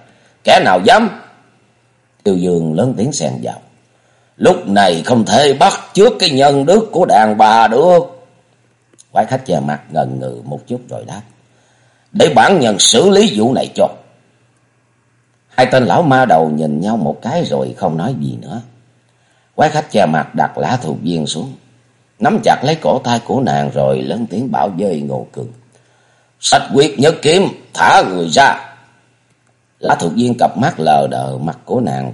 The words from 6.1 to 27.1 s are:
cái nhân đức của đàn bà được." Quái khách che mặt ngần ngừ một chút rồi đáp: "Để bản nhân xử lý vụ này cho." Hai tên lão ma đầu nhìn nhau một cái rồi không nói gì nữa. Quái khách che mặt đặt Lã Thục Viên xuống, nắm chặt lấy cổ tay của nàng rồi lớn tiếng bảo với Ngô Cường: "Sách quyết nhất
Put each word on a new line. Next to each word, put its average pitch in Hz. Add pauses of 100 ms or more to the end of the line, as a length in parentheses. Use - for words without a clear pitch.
cái 180
nhân 139
đức 196
của 175
đàn 107
bà 110
được." 165 (840)
Quái 107
khách 127
che 82
mặt 73 (100)
ngần 67
ngừ 62
một 71
chút 123
rồi 55
đáp: 92 (920)
"Để 147
bản 156
nhân 110
xử 165
lý 196
vụ 117
này 71
cho." - (1600)
Hai 127
tên 131
lão 107
ma 131
đầu 82
nhìn 76
nhau 107
một 78
cái 151
rồi 69
không 82
nói 104
gì 64
nữa. 98 (920)
Quái 151
khách 147
che 98
mặt 78
đặt 78
Lã 82
Thục 78
Viên 82
xuống, 135 (680)
nắm 208
chặt -
lấy 160
cổ 156
tay 120
của 123
nàng 71
rồi 67
lớn 98
tiếng 120
bảo 71 (100)
với 90
Ngô 67
Cường: 62 (880)
"Sách - (120)
quyết 147
nhất 156